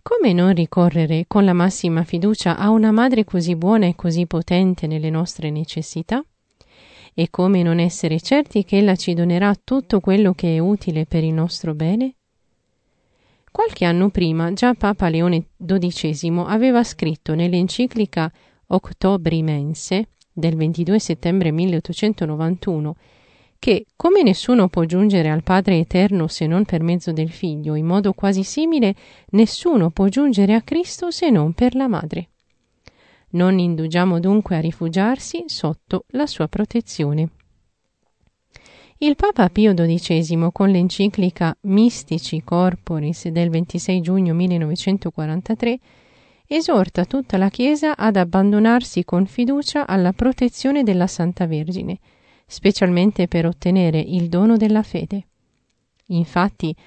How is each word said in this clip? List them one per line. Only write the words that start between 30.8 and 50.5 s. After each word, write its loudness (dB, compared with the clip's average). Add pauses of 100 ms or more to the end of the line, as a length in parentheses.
se -2
non 2
per 0
la -2
Madre. -6 (1000)
Non 2
indugiamo 0
dunque 0
a 0
rifugiarsi -4
sotto -6
la -4
sua -4
protezione. -2 (1700)
Il 0
Papa 2
Pio 4
dodicesimo, 0
con 0
l'enciclica 0
Mystici 0
Corporis -2
del 0
ventisei -2
giugno 0
millenovecentoquarantatré, -2 (680)
esorta 0
tutta -4
la 2
Chiesa 0
ad 0
abbandonarsi 2
con 0
fiducia -2
alla 2
protezione 0